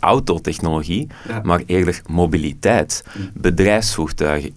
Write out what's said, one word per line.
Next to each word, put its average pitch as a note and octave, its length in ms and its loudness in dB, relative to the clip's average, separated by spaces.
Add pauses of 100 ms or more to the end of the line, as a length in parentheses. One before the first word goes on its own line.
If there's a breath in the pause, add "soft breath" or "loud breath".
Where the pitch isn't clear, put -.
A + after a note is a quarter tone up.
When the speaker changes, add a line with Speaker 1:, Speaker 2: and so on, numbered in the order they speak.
Speaker 1:
autotechnologie, E2 1080 0 (220 loud breath)
Speaker 2:
Ja. A2+ 140 -6
Speaker 1:
maar F2 240 2
eerder F2+ 400 2
mobiliteit. E2 1080 0
Speaker 2:
Mhm. G2 220 -8
Speaker 1:
Bedrijfsvoertuigen, E2 1200 0